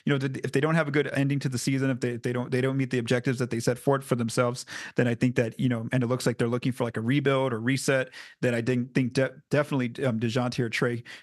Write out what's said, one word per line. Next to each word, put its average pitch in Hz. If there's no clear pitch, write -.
you 143
know, 143
the, 135
if -
they 135
don't 156
have 156
a -
good 143
ending 139
to 143
the 127
season, 135
if 123
they, 123
if 117
they 123
don't, 123
they 127
don't 135
meet 131
the 131
objectives 123
that 123
they 117
set 120
forth 139
for 127
themselves, 120
then 123
I 120
think 127
that, 117
you 127
know, 117
and 127
it 113
looks 127
like 123
they're 120
looking 123
for, -
like, 117
a 110
rebuild 135
or 110
reset, 131
then 120
I 120
didn't 123
think 127
de-, 131
definitely, 139
um, 117
DeJounte 120
or 117
Trae 120